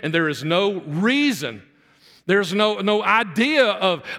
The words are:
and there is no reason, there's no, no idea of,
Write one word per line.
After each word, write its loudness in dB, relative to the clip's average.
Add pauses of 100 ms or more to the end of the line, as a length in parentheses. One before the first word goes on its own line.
and -4
there 2
is -6
no 0
reason, -2 (640)
there's 0
no, 0
no 0
idea 2
of, 0 (160)